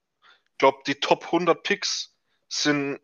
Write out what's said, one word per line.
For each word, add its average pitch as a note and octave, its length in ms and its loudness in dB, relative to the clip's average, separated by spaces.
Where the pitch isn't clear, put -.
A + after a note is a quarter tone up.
glaub, - 260 2
die C#3 160 -6
Top - 320 0
hundert E3+ 300 2
Picks - 520 -4
sind, C#3+ 560 -2